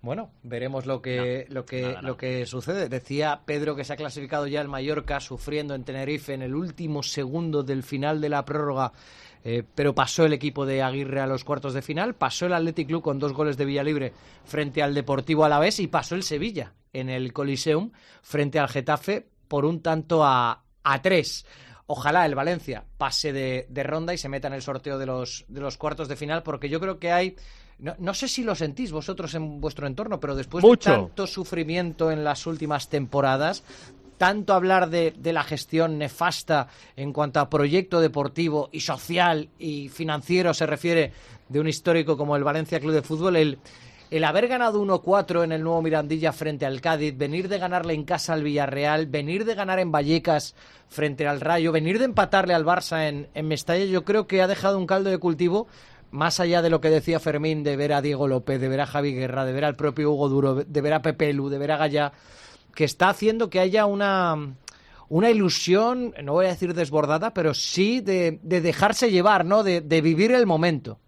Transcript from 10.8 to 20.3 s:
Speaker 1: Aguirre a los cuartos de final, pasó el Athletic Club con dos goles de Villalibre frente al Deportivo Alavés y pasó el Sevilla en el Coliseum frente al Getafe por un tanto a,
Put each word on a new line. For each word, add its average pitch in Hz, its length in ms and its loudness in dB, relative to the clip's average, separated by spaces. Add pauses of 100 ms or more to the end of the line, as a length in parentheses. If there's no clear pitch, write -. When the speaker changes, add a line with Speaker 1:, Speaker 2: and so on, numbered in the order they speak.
Speaker 1:
Aguirre 135 380 -2
a 135 80 -2
los 131 160 -4
cuartos 135 300 -6
de 135 80 -4
final, 170 340 -4
pasó 139 300 -2
el 180 80 0
Athletic 165 340 -2
Club 160 140 -2
con 139 180 -2
dos 139 140 -2
goles 143 240 -2
de 143 80 0
Villalibre 139 480 -2 (320)
frente 147 360 -4
al 143 120 0
Deportivo 143 500 2
Alavés 151 380 4
y 170 60 -2
pasó 160 280 -2
el 190 80 -6
Sevilla 151 480 -6 (220)
en 131 160 -6
el 127 240 -6
Coliseum 151 580 -2 (300)
frente 147 380 -2
al 139 100 2
Getafe 151 580 -4 (220)
por 143 160 0
un 165 160 0
tanto 160 420 2
a, 123 400 4 (200)